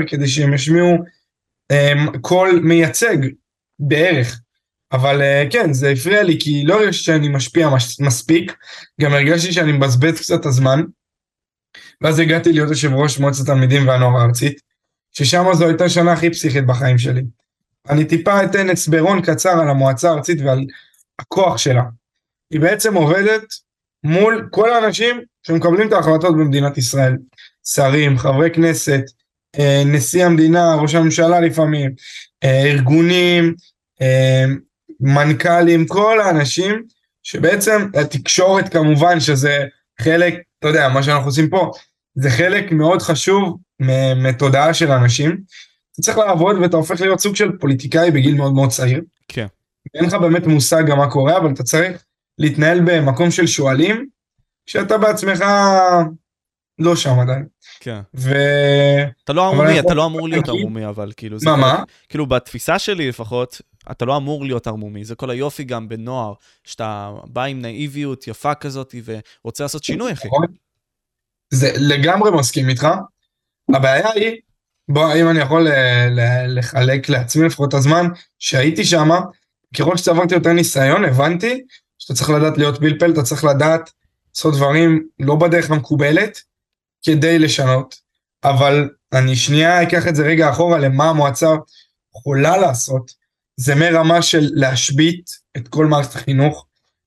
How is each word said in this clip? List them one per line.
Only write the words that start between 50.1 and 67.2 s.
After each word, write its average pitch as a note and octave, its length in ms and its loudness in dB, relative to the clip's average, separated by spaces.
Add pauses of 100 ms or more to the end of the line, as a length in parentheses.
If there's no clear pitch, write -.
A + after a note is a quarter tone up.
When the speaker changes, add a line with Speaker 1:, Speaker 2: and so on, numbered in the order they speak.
Speaker 1:
באמת F3 340 0
מושג D#3 400 2
גם C#3+ 100 0
מה F3 120 2
קורה, D3 280 0
אבל D#3+ 160 0
אתה C3 100 -8
צריך F3+ 400 -4 (340)
להתנהל D3+ 480 0
במקום E3 460 0
של E3+ 160 0
שועלים, D#3+ 580 -2 (600)
כשאתה G#3 320 -2
בעצמך G3 460 -2 (1400)
לא E3+ 160 2
שם B2+ 240 0
עדיין. C3 260 -2 (340)
Speaker 2:
כן. A2+ 200 -14 (140)
Speaker 1:
ו- C#3+ 920 2 (200)
Speaker 2:
אתה C#3+ 100 -6
לא F3+ 160 0
Speaker 1:
אבל C#3+ 80 0
Speaker 2:
ערמומי, D#3 160 4
Speaker 1:
אנחנו D#3+ 140 0
Speaker 2:
אתה F3 60 2
לא D#3 120 0
אמור D#3+ 240 -6
להיות D#3 200 -4
Speaker 1:
אני A#2 80 -4
Speaker 2:
ערמומי, G#2+ 300 -8
אבל G#2 300 -12
כאילו, G#2+ 220 -14
זה D3+ 60 -6
Speaker 1:
מה, D#3 100 2
Speaker 2:
חלק C3+ 240 2
Speaker 1:
מה? G3+ 40 -10 (260)
Speaker 2:
כאילו, D3+ 160 -6
בתפיסה B2+ 540 -4
שלי F3 300 -6
לפחות, A#2+ 520 -10 (300)
אתה A#2 140 -10
לא C3+ 120 -2
אמור C#3 280 -8
להיות B2 220 -8
ערמומי, G#2 380 -12
זה A2+ 100 -16
כל C3 140 -12
היופי C#3 340 -8
גם A#2 260 -12
בנוער, A2+ 440 -12 (300)
שאתה G#2 480 -12 (140)